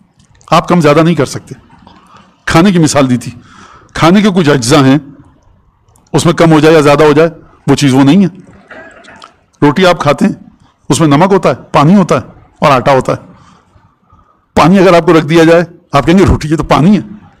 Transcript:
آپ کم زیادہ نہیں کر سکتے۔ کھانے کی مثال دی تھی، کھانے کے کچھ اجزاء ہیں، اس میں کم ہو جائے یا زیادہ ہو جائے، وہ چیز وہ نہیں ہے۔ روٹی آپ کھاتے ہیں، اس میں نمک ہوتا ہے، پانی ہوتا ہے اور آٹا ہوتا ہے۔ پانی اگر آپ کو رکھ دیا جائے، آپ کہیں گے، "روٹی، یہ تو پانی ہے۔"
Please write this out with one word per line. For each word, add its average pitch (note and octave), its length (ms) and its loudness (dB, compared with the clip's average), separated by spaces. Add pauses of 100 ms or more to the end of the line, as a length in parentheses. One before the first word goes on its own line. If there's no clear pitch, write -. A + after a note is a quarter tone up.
(520)
آپ E3 160 0
کم F3+ 140 0
زیادہ D3 180 2
نہیں D#3+ 160 0
کر C#3 100 -2
سکتے۔ - 300 -14 (880)
کھانے F3+ 260 0
کی F3 80 0
مثال C#3+ 300 0
دی B2 80 -2
تھی، A#2+ 140 -12 (600)
کھانے F3+ 280 0
کے G#3+ 140 0
کچھ D#3+ 140 0
اجزاء C#3 340 0
ہیں، C3 140 2 (1160)
اس D3+ 120 -2
میں E3 80 0
کم E3 180 2
ہو D#3 80 2
جائے D#3 160 2
یا D#3 60 2
زیادہ D3 220 2
ہو D3+ 80 2
جائے، D#3 180 0 (380)
وہ C#3 80 0
چیز C3+ 180 -2
وہ C3+ 100 2
نہیں F3+ 220 2
ہے۔ - 280 -12 (1080)
روٹی D3 240 0
آپ F3 140 0
کھاتے C#3+ 260 -2
ہیں، - 80 -2 (560)
اس D3+ 100 -2
میں D#3+ 80 0
نمک F3 260 0
ہوتا F3+ 160 0
ہے، C#3 40 0 (180)
پانی C#3+ 240 2
ہوتا E3+ 200 0
ہے A#2 60 -4 (380)
اور D3 120 0
آٹا C3 200 0
ہوتا C3 200 -2
ہے۔ C3 60 -6 (1400)
پانی F3 240 2
اگر F3+ 140 2
آپ E3+ 120 2
کو F3 140 0
رکھ F3+ 60 -2
دیا E3 180 2
جائے، E3 200 2 (280)
آپ C#3+ 140 -2
کہیں F3 140 2
گے، E3+ 60 2
"روٹی، B2+ 220 -2
یہ D3+ 80 -4
تو D3+ 80 -2
پانی E3 340 0
ہے۔" D3 40 -4 (380)